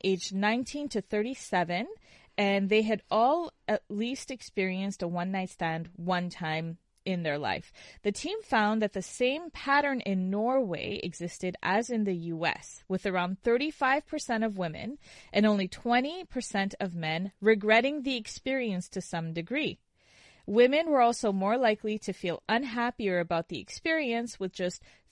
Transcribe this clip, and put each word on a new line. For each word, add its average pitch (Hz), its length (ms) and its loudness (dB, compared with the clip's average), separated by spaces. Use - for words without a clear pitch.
aged 190 320 -2
nineteen 240 540 -2
to 214 100 -4
thirty-seven, 208 880 -2
and 196 300 2
they 214 140 6
had 214 280 0
all 240 440 2
at 214 180 0
least 233 440 -4
experienced 196 720 -4
a 175 60 0
one-night 185 420 -2
stand 165 460 -4
one 175 340 -2
time 165 480 -4
in 180 180 -2
their 147 140 0
life. 120 340 -4
The 202 100 0
team 392 300 -6
found 220 400 2
that 208 100 0
the 190 100 -4
same 285 500 -2
pattern 277 500 2
in 190 280 0
Norway 220 720 0
existed 175 600 -6
as 214 260 0
in 220 140 0
the 190 120 0
U 165 300 -4
S, - 440 -4
with 190 160 -2
around 185 380 0
thirty-five 269 640 2
percent 233 380 -2
of 214 140 -2
women 185 400 -6
and 208 140 4
only 202 240 2
twenty 269 560 0
percent 196 560 -4
of 185 120 -4
men 165 460 -4
regretting 226 640 4
the 254 160 -2
experience 226 720 -4
to 190 100 -8
some 165 320 -6
degree. 180 480 -4
Women 262 440 6
were 269 100 6
also 233 300 4
more 196 260 2
likely 214 420 2
to 196 140 -6
feel - 340 -4
unhappier 233 720 0
about 170 300 0
the 143 120 -8
experience, 240 800 -2
with 185 140 -4
just 180 300 -4